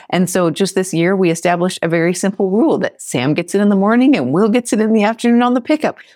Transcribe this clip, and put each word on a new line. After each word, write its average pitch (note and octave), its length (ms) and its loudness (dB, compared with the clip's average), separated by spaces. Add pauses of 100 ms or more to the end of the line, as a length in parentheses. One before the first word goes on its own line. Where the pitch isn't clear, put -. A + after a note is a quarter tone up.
(100)
And F3+ 180 0
so F3+ 220 0
just F#3 240 -4
this F#3 180 -2
year, E3+ 220 0
we F#3+ 160 2
established F3 520 -2
a F3 60 -2
very E3+ 260 0
simple G3 360 -2
rule A#3 280 2
that - 220 -6
Sam C#3 320 -2
gets F3 220 -4
it G3 60 2
in G#3 80 2
the G3+ 80 2
morning A#3+ 400 2
and B2+ 160 -2
Will G3+ 160 2
gets A#3 240 0
it G#3+ 80 0
in A3 120 0
the G#3+ 120 2
afternoon A#3+ 400 2
on B3 100 0
the B3+ 60 -2
pickup. D4+ 380 -2 (180)